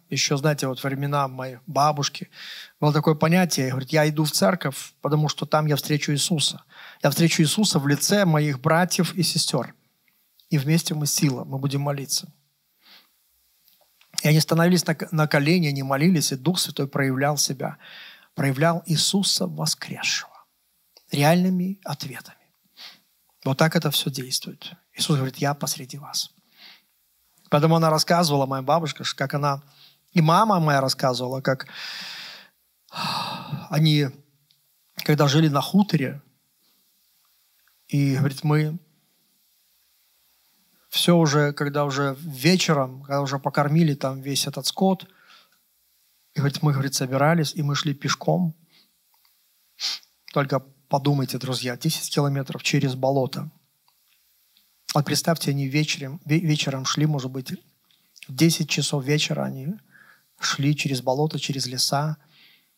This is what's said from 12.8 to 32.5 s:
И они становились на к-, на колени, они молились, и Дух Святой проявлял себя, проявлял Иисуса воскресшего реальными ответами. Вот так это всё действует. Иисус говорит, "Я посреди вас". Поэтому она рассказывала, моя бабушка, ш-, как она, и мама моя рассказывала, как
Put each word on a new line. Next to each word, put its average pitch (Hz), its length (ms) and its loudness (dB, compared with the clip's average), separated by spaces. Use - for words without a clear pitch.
И - 40 4
они 156 120 6
становились 170 460 4
на 160 100 0
к-, - 160 -8
на 156 160 2
колени, 151 400 2
они 139 160 -2
молились, 139 480 2
и 135 40 -2
Дух 151 220 0
Святой 143 300 -4
проявлял 135 480 0
себя, - 420 -4
проявлял 143 520 0
Иисуса 185 600 0
воскресшего - 1000 -6
реальными 180 720 2
ответами. - 520 -10
Вот 135 120 0
так 160 200 2
это 156 160 0
всё - 180 -2
действует. - 640 -10
Иисус - 200 0
говорит, 131 200 -2
"Я 143 180 -2
посреди 143 420 -8
вас". - 360 -8
Поэтому 160 260 4
она 165 120 4
рассказывала, 156 560 2
моя 135 180 -4
бабушка, 151 420 -2
ш-, - 120 -6
как 135 160 -4
она, 143 300 -2
и 180 80 4
мама 180 400 6
моя 143 220 4
рассказывала, 127 580 -2
как 131 260 -2